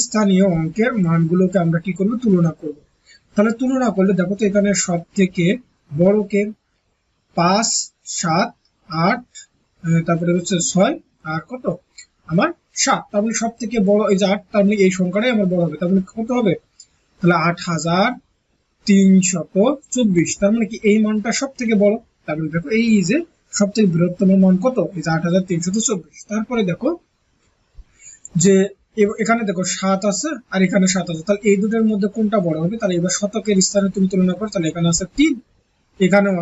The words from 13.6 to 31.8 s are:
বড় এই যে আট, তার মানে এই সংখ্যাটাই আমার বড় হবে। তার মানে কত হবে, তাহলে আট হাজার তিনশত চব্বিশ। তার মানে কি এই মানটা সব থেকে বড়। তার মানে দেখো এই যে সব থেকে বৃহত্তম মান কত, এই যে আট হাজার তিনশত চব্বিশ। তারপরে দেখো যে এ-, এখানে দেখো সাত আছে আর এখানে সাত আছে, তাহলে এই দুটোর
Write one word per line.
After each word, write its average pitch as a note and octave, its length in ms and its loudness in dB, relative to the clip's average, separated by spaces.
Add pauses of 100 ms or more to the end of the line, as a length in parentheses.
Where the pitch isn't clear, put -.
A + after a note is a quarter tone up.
বড় G#3 200 2
এই F#3+ 100 2
যে G3+ 120 2
আট, G#3 80 -2 (100)
তার G#3 140 2
মানে G#3 200 2
এই F#3 140 4
সংখ্যাটাই G3 380 0
আমার G3 160 0
বড় F3 120 0
হবে। D#3 160 -4
তার F3 100 -2
মানে F#3+ 120 2 (120)
কত A3+ 140 -6 (100)
হবে, G3 160 0 (680)
তাহলে F3 140 4 (120)
আট F3 100 -2 (120)
হাজার E3+ 380 0 (800)
তিনশত F#3+ 680 4 (400)
চব্বিশ। G3 440 2
তার G3+ 140 2
মানে A3+ 180 0
কি G#3+ 60 -10 (140)
এই A3 140 4
মানটা G#3+ 260 -2 (100)
সব C4+ 100 -6 (100)
থেকে A3+ 220 0
বড়। G#3 120 4 (300)
তার D3+ 140 -6
মানে D#3 140 -6
দেখো E3+ 160 -4 (100)
এই A#3 100 2 (200)
যে A#3+ 80 2 (380)
সব G3+ 200 0
থেকে G#3+ 200 4
বৃহত্তম F3+ 360 2 (140)
মান F#3 100 6 (100)
কত, B3 140 0 (180)
এই D#3 80 -6
যে E3 120 -4
আট D#3 120 -4
হাজার F#3 220 2
তিনশত F#3 260 -2 (120)
চব্বিশ। F#3 280 -6 (140)
তারপরে A3+ 300 -4 (100)
দেখো A3+ 180 -4 (1500)
যে F#3+ 200 4 (480)
এ-, G3+ 200 0
এখানে A3+ 260 0
দেখো F#3 140 -4 (160)
সাত F#3+ 220 -2 (120)
আছে C#4+ 160 -6 (220)
আর F#3+ 160 -2
এখানে F#3+ 280 2
সাত F3+ 160 -4
আছে, D#3+ 160 -8
তাহলে G3+ 220 -2
এই G3+ 100 4
দুটোর A3 320 0